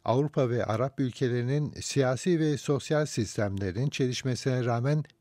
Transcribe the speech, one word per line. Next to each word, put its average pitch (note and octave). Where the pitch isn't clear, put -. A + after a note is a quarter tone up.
Avrupa C3+
ve A#2
Arap A2+
ülkelerinin B2+
siyasi C3+
ve D3+
sosyal D3+
sistemlerin G2+
çelişmesine B2+
rağmen B2+